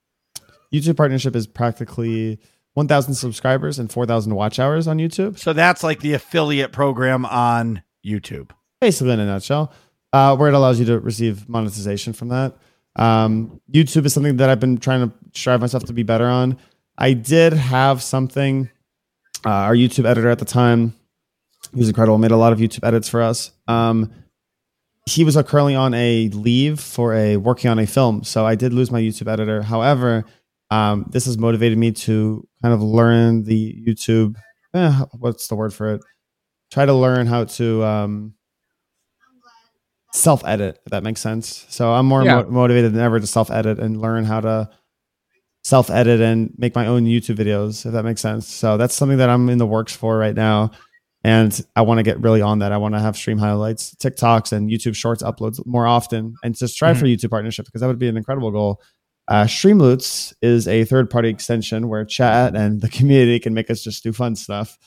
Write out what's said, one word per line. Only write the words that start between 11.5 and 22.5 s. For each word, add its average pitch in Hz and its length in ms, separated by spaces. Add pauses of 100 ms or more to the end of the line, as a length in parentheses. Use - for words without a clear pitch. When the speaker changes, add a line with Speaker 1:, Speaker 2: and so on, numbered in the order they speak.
Speaker 1:
from 120 140
that. 127 280 (400)
Um, 110 640 (120)
YouTube 151 340
is 139 80
something 139 240
that 131 120
I've 120 100
been 127 180
trying 127 300
to - 60 (200)
strive 123 260
myself 120 240
to 120 80
be 117 120
better 113 220
on. 127 300 (400)
I 131 160
did 156 400
have 131 500
something, 135 680 (720)
uh, 110 60
our 101 240
YouTube 120 320
editor 117 240
at 117 80
the 113 60
time, 117 500 (800)
he 127 80
was 113 80
incredible, 110 300
made 113 120
a 113 60
lot 113 160